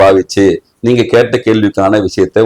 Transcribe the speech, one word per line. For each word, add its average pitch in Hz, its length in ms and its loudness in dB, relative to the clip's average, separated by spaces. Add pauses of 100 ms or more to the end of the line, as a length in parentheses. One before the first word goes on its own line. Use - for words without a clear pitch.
பாவிச்சு 98 440 2 (400)
நீங்க 120 160 0 (120)
கேட்ட 117 220 0 (100)
கேள்விக்கான 104 600 0
விஷயத்தை 95 400 -2